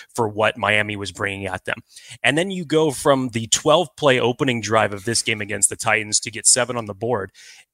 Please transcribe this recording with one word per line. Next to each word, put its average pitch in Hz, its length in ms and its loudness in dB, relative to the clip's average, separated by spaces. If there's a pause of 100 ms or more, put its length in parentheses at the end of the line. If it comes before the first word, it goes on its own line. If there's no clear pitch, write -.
(140)
for 113 140 0
what 104 280 0
Miami 104 380 0
was 101 180 -8
bringing 98 340 -6
at 92 180 -8
them. - 180 -8 (400)
And 135 160 2
then 190 120 0
you 180 140 -6
go 156 260 2
from 131 400 2
the 113 180 -4
twelve 156 480 2
play 131 220 4
opening 120 420 0
drive 104 340 2
of 95 100 -10
this 113 160 -2
game 110 200 -2
against 101 280 -2
the 110 80 -10
Titans 107 440 0
to 117 100 -10
get 107 160 -6
seven 120 300 2
on 113 100 -6
the 101 80 -8
board. 104 380 -4 (420)